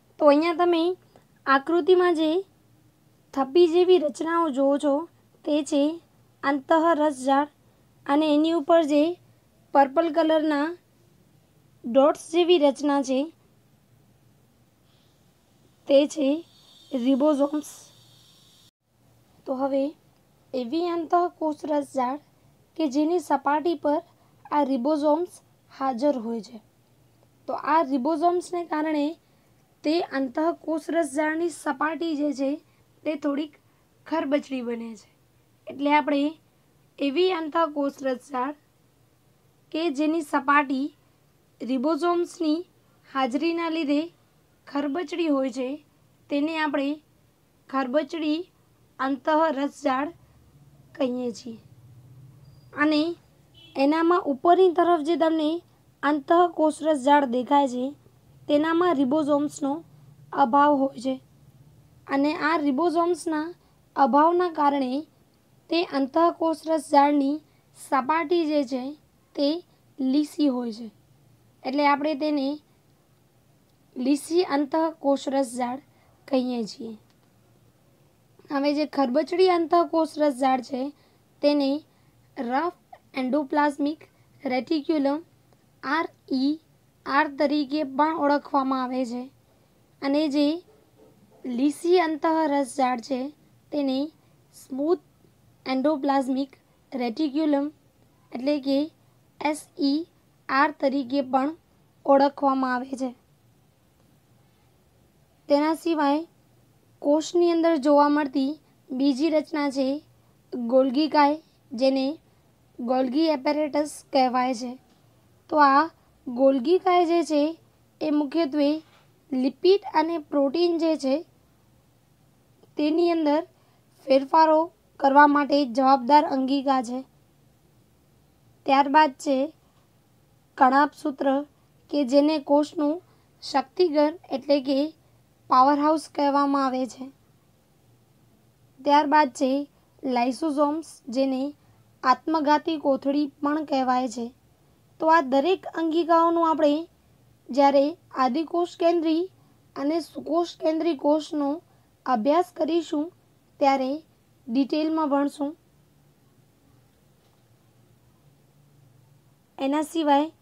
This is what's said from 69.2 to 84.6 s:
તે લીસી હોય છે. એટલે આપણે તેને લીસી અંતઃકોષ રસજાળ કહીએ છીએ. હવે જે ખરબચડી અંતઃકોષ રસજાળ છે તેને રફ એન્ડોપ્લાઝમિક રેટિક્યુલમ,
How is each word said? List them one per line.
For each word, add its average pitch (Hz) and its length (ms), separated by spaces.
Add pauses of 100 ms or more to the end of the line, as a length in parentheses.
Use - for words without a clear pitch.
તે 311 280 (360)
લીસી 294 480
હોય 247 240
છે. 220 180 (760)
એટલે 285 220
આપણે 285 280
તેને 294 460 (1400)
લીસી 285 460
અંતઃકોષ 294 840
રસજાળ 254 540 (460)
કહીએ 247 360
છીએ. 220 340 (1500)
હવે 285 240
જે 294 120
ખરબચડી 302 600
અંતઃકોષ 330 720
રસજાળ 262 420
છે 262 320 (500)
તેને 294 420 (540)
રફ 269 340 (420)
એન્ડોપ્લાઝમિક 285 880 (400)
રેટિક્યુલમ, 277 800 (600)